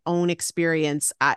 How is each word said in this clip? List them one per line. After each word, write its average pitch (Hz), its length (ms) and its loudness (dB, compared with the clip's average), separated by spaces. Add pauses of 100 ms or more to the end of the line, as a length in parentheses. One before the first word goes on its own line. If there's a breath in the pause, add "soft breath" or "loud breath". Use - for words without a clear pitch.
own 175 240 2
experience, 160 880 0
I, 139 180 2